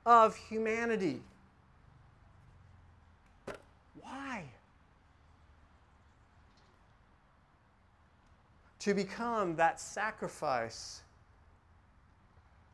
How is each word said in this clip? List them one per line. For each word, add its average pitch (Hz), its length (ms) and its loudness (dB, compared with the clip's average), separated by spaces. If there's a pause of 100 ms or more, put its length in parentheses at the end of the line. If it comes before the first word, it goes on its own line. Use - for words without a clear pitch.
of 226 300 8
humanity. 220 840 -2 (2750)
Why? 254 440 -10 (4000)
To 202 140 0
become 202 600 -2
that 165 240 2
sacrifice, 165 1200 -6 (1700)